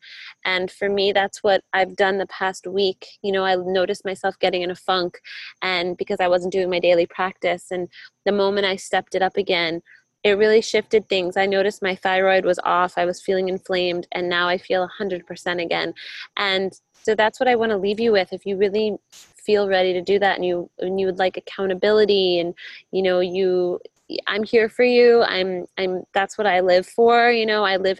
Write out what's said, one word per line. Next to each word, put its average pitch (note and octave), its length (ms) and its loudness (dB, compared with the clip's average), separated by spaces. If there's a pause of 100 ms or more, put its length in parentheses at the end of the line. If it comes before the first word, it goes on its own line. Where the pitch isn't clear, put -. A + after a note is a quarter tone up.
(440)
And F#3 280 -4
for G3+ 160 -6
me, G3+ 240 0
that's G3 320 -2
what G3 180 2 (100)
I've F#3 220 0
done G3 240 0
the F#3 80 -4
past F#3+ 400 -8
week. F#3+ 400 -4 (160)
You G3+ 80 -4
know, F#3+ 140 -2
I F#3+ 100 0
noticed F#3 500 -2
myself F#3+ 360 -6
getting F#3 220 0
in F3+ 100 -4
a F3+ 40 -10
funk F#3 440 -4 (420)
and F3+ 340 -2
because G3 220 -6
I F#3 80 2
wasn't F3+ 260 0
doing F#3+ 160 -2
my F3 120 -2
daily F3 260 4
practice. F#3 640 -6
And F3+ 180 -6 (360)
the G3 80 2
moment G3+ 340 0
I F#3+ 80 -2
stepped - 400 -4
it F#3 80 0
up F#3 140 -2
again, E3+ 460 -2 (420)
it G3+ 140 4
really G#3+ 240 6
shifted G#3+ 440 0
things. F#3 300 -2
I G3 80 2
noticed G3 380 0
my F#3 120 -2
thyroid F#3+ 520 2
was F3+ 180 2
off. F3+ 320 0
I F3+ 80 0
was F3+ 160 -4
feeling F#3+ 300 -2
inflamed, F3+ 600 -4
and F3+ 140 -4
now F3 220 0
I F3+ 80 0
feel F#3+ 260 -2
a F3+ 40 -2
hundred F#3 400 -8
percent F3 340 -6
again. E3+ 320 -4 (460)
And F#3+ 340 -2 (220)
so - 200 -2
that's G#3+ 240 0
what C4 80 0
I B3 100 4
wanna A3 200 0
leave G3+ 240 -2
you A#3 100 2
with. F#3+ 220 2
If F#3 140 -12
you G3 100 -4
really G#3 400 0 (160)
feel - 560 -2
ready F#3 240 2
to F3+ 80 -2
do G3 200 0
that G3 160 2
and F3+ 100 -2
you, F3 320 -4
and F#3 200 -4
you G3 60 0
would F#3 140 -2
like F#3 180 -2
accountability F#3+ 1000 2
and, E3+ 160 -4 (360)
you F#3+ 120 -2
know, F#3 180 2
you, F3+ 600 0 (460)
I'm G#3 160 -2
here A3 260 2
for - 160 0
you. A#3+ 380 6
I'm, F#3 420 -2 (140)
I'm, F#3 340 -4
that's G3 240 -2
what G#3+ 100 0
I F#3 140 4
live F#3 260 4
for. A#3 440 4
You A3+ 160 0
know, G#3+ 180 0
I F#3+ 120 2
live, F#3+ 240 0